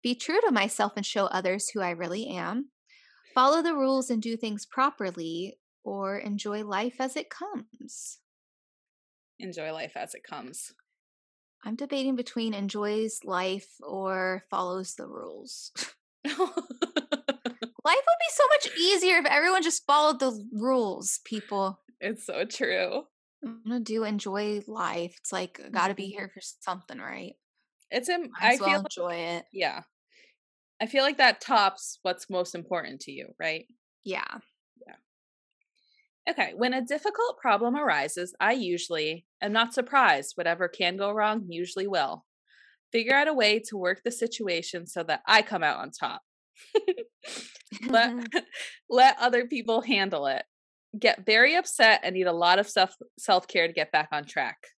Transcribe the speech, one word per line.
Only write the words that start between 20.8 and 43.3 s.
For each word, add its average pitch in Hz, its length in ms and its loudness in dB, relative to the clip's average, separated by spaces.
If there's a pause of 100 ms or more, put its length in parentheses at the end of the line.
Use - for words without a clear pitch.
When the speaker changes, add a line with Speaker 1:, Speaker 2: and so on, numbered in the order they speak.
Speaker 1:
people. 196 560 -4 (200)
Speaker 2:
It's 220 240 -6
so - 200 -4
true. 202 640 -2 (360)
Speaker 1:
I'm 226 200 -12
gonna 240 160 -2
do 220 240 -2
enjoy 208 640 -4
life. 175 520 -6
It's - 120 -10
like, 180 320 -8
I - 60 -18
gotta 190 260 0
be 196 160 -10
Speaker 2:
Mm-hmm. 202 80 -12
Speaker 1:
here 196 140 -10
for 190 80 -20
something, - 580 -10
right? - 360 -14 (560)
Speaker 2:
It's 247 180 -4
im-, 349 220 -2
Speaker 1:
Might 180 100 -8
Speaker 2:
I 240 120 8
Speaker 1:
as 254 60 2
well 196 100 2
Speaker 2:
feel 196 140 4
like, 202 140 -8
Speaker 1:
enjoy 175 180 -4
it. 170 380 -6
Speaker 2:
yeah. 175 300 -4 (1000)
I 226 60 -2
feel 262 160 2
like 277 140 0
that 254 240 6
tops - 600 2
what's 180 280 -6
most 180 260 -2
important 165 460 -8
to 143 100 -16
you, - 280 -14
right? 160 260 -4 (380)
Speaker 1:
Yeah. - 360 -6 (460)
Speaker 2:
Yeah. - 100 -20 (1300)
Okay, 277 260 -2
when 247 180 0
a 262 120 -2
difficult 415 540 -2
problem 240 360 2
arises, 175 640 -2
I 214 140 4
usually 170 760 -4 (140)
am 208 120 -2
not 233 200 2
surprised. 247 600 2
Whatever 170 320 0
can 180 300 -2
go 202 140 -2
wrong 214 380 0
usually 180 380 -6
will. 151 380 -2 (680)
Figure 233 240 2
out 285 120 6
a 311 60 0